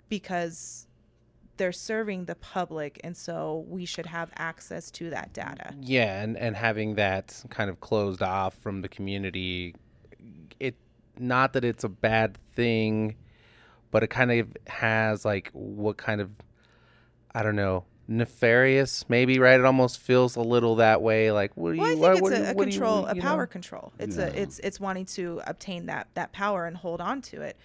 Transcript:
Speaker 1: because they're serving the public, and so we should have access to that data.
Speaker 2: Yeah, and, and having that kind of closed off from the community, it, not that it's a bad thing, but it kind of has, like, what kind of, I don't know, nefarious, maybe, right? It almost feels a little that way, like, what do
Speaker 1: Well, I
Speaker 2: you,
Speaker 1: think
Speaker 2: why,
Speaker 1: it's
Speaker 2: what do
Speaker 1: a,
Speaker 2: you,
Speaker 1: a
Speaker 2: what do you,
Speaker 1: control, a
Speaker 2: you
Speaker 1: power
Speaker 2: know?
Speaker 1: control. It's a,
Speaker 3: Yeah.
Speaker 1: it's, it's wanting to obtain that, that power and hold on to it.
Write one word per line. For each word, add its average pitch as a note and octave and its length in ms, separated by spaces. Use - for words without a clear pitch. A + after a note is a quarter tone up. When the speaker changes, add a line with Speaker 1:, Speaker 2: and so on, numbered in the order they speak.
Speaker 1:
because F3 760
they're F#3 140
serving G#3 540
the E3+ 100
public, D#3+ 680
and E3+ 120
so D#3 540
we F3+ 160
should E3+ 220
have E3 280
access - 560
to E3 200
that G2+ 200
data. - 480
Speaker 2:
Yeah, A#2+ 420
and, A2 140
and G#2+ 200
having G#2+ 400
that F#2+ 540
kind G#2 200
of F2+ 100
closed G2+ 440
off F#2+ 320
from G2 260
the F#2+ 80
community, F#2 840
it, C3 160
not B2+ 340
that C3 100
it's A#2 200
a A2 60
bad A2 480
thing, A2 600
but A2 100
it A2 80
kind B2 220
of A#2 160
has, A2 580
like, G2+ 300
what G#2 440
kind G#2+ 220
of, G2+ 120
I A2+ 80
don't G#2+ 120
know, F#2+ 300
nefarious, B2 1040
maybe, B2+ 320
right? C3 200
It B2+ 60
almost C3 340
feels B2 360
a A#2+ 60
little A#2 360
that A2 240
way, A2 300
like, G#2 240
what E3+ 180
do D#3+ 60
Speaker 1:
Well, G#4+ 80
I A#4+ 40
Speaker 2:
you, - 40
Speaker 1:
think D#3 80
Speaker 2:
why, F3 100
Speaker 1:
it's F#3 80
Speaker 2:
what F#3+ 100
do C4 40
Speaker 1:
a, A3+ 40
Speaker 2:
you, G#3 60
Speaker 1:
a - 80
Speaker 2:
what G3 120
do - 100
you, G3 40
Speaker 1:
control, A3 260
a F3 100
Speaker 2:
you F3+ 60
Speaker 1:
power D4 220
Speaker 2:
know? - 40
Speaker 1:
control. - 520
It's G#3 180
a, - 60
Speaker 3:
Yeah. E3 180
Speaker 1:
it's, G3+ 180
it's G3 200
wanting F#3+ 260
to F3 420
obtain F3 380
that, D3 300
that E3+ 180
power G3+ 320
and E3+ 100
hold E3+ 240
on A3 220
to - 220
it. D3 220